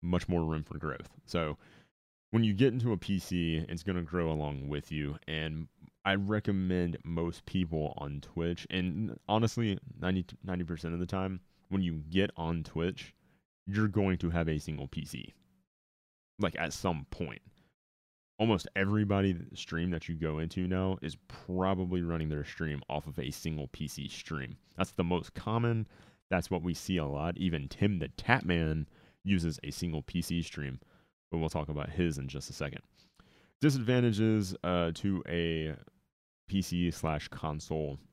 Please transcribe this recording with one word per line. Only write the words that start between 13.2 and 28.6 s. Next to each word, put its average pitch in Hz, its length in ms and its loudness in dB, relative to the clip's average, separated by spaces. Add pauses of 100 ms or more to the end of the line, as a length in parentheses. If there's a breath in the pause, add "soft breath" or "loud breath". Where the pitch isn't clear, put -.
you're 107 220 2
going 98 300 4
to 85 100 2
have 82 180 2
a 78 120 2
single 71 280 -6
P 78 160 -8
C, - 300 -12 (1040)
like, 95 180 0
at 82 140 -2
some 80 400 -2
point. 71 300 -8 (1000 soft breath)
Almost 107 280 4 (100)
everybody 98 560 4
that 85 240 -6
stream 85 340 -2
that 80 180 -4
you 85 60 -2
go 78 240 -2
into 82 280 -2
now 92 340 2
is - 160 -6 (100)
probably 92 720 0
running 82 280 0
their 76 160 -2
stream 76 440 -4
off 76 180 -2
of 71 120 -8
a 67 100 -2
single 76 380 -4
P 76 220 -6
C 69 180 -8
stream. - 480 -8 (220 soft breath)
That's 98 140 0
the - 120 0
most 87 300 0
common. 117 520 2 (440 loud breath)
That's 90 200 2
what 85 140 0
we 87 100 2
see 92 220 0
a 80 100 4
lot. 71 320 -2
Even 80 300 0
Tim 101 320 2
the 71 80 -2
Tatman 80 800 2 (400 soft breath)